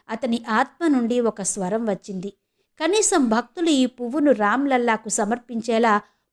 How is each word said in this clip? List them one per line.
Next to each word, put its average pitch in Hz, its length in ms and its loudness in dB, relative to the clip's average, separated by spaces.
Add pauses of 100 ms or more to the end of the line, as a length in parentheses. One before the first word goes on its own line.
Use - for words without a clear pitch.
అతని 233 400 -4
ఆత్మ 269 380 0
నుండి 247 320 2
ఒక 220 220 -2
స్వరం 202 440 -4
వచ్చింది. 196 480 -6 (460)
"కనీసం 330 500 2
భక్తులు 240 400 0
ఈ 269 160 4
పువ్వును 247 460 0
రామ్లల్లాకు 233 800 0
సమర్పించేలా 226 920 0 (320)